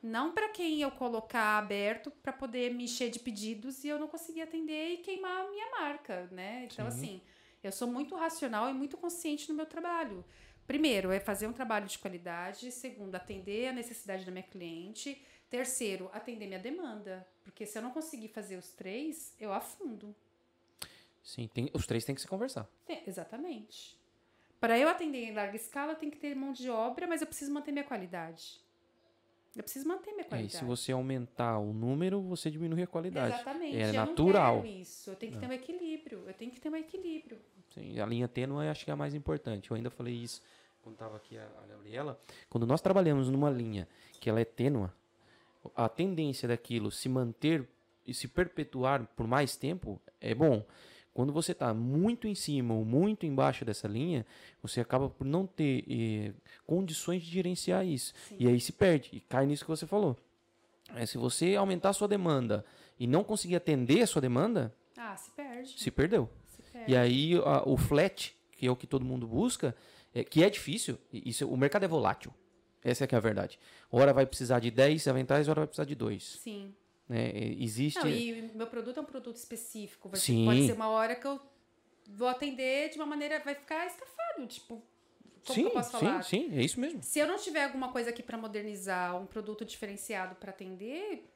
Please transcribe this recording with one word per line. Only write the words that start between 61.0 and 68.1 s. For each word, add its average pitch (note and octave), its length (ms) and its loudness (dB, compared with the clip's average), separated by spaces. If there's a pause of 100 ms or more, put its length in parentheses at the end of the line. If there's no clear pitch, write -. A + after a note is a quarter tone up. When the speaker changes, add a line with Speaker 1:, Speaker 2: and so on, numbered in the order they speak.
Speaker 2:
se - 120 -4
você C#3+ 380 2
aumentar G3 340 4
a - 40 4
sua G#3 160 0
demanda D#3 560 2 (340)
e A#2+ 80 0
não D#3 160 6
conseguir F3+ 320 0
atender D3+ 460 6
a A3 60 6
sua - 140 2
demanda, C3 540 2 (220)
Speaker 1:
Ah, A3 180 -10
se - 160 -18
perde. C4 500 -12
Speaker 2:
se - 80 0
perdeu. D#3 400 4 (200)
Speaker 1:
Se - 140 -20
perde. - 280 -2
Speaker 2:
E B2+ 60 8
aí, B2+ 360 6 (120)
a, D3 200 6
o - 120 6
flat, - 580 4 (160)